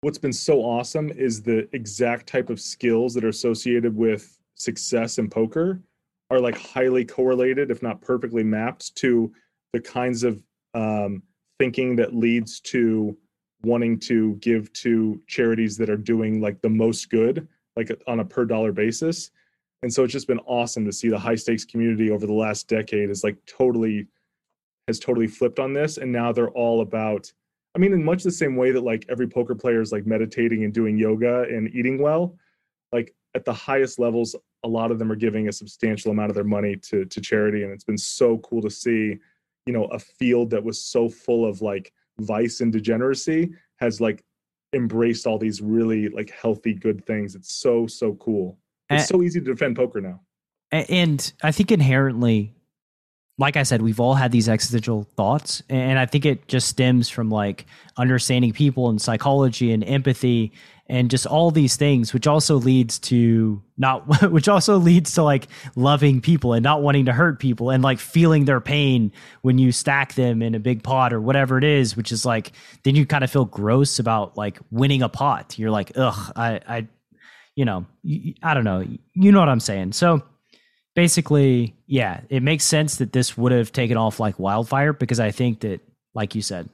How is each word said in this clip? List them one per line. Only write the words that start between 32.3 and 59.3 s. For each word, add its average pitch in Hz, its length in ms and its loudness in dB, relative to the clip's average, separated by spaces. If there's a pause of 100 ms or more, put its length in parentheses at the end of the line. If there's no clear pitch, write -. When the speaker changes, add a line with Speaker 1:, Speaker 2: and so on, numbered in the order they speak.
Speaker 1:
like, 120 220 -4 (220)
at 127 100 -6
the 120 80 -4
highest 135 460 -2
levels, 117 360 -2 (280)
a 117 40 -8
lot 113 240 -2
of 113 80 -2
them 110 120 -4
are 107 60 -4
giving 107 300 -2
a 101 40 -4
substantial 107 600 -4
amount 107 180 -2
of 101 60 -4
their 101 100 -2
money 104 320 -2
to, 98 280 -4
to 98 160 -12
charity. 107 420 0
And 98 80 -8
it's 98 120 -18
been 107 140 -4
so 117 420 0
cool 113 220 -6
to 107 80 -4
see, 110 480 -2 (480)
you 123 80 -4
know, 110 120 -2
a - 140 -10
field 120 520 0
that 104 120 -2
was 110 180 -8
so 117 280 0
full 117 360 -2
of, 98 160 -6
like, 98 300 -6 (280)
vice 110 420 -4
and 117 100 0
degeneracy 131 800 0 (260)
has, 113 220 -2
like, 110 240 -2 (500)
embraced 117 540 0
all 110 100 -2
these 104 240 -4
really, 110 460 0
like, 107 220 -8
healthy, 110 440 -4
good 104 320 -4
things. 101 300 -6
It's - 180 -16
so, 117 340 0
so 113 280 -4
cool. 98 420 -4 (320)
It's 147 140 2
Speaker 2:
A- - 40 -2
Speaker 1:
so 180 140 2
easy 175 200 0
to - 40 -10
defend 127 300 -2
poker 123 240 -2
now. 92 220 -12 (500)
Speaker 2:
A-, 156 180 -2
and 165 440 0 (100)
I 156 80 2
think 196 220 0
inherently, 123 800 2 (840)
like 139 200 2
I 143 60 2
said, 123 180 2
we've 113 180 0
all 123 140 4
had 131 180 2
these 113 160 4
existential 110 720 -2
thoughts. 113 500 -2
And 131 320 0
I 127 60 2
think 143 200 0
it 135 220 0
just 127 220 0
stems 127 400 2
from, 113 200 -4
like, 104 360 -2 (320)
understanding 123 560 2
people 131 340 2
and 110 140 0
psychology 123 720 2